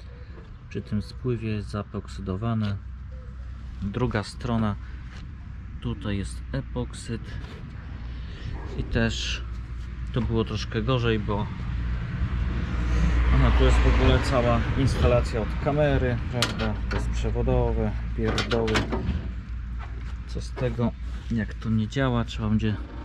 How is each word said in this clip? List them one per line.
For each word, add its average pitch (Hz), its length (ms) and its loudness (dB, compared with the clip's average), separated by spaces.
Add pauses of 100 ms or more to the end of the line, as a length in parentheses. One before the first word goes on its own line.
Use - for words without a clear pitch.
(680)
przy - 120 -6
tym 104 200 -2
spływie, 113 480 -4
jest 104 200 -4
zaepoksydowane. 101 1080 -4 (1040)
Druga 110 420 0
strona, 113 520 0 (1080)
tutaj 107 360 -2
jest - 240 -6 (100)
epoksyd 123 680 -6 (1600)
i 123 60 0
też - 580 2 (720)
to 120 80 2
było 113 220 2
troszkę 107 380 -2
gorzej, 117 380 2
bo, 104 280 0 (1900)
aha, 131 240 8
tu 135 60 8
jest 127 140 8
w 127 180 8
ogóle 131 280 8
cała 120 360 4 (180)
instalacja 120 640 4
od 104 60 0 (160)
kamery, 135 540 4 (140)
prawda, 110 420 0 (180)
bezprzewodowe, 113 1000 2 (260)
pierdoły. 110 560 2 (1500)
Co - 140 -6
z - 100 -8
tego, 117 400 -2 (400)
jak 110 220 -2
to - 160 -4
nie 110 180 2
działa, 123 380 2
trzeba 110 240 -2
będzie 107 260 2 (300)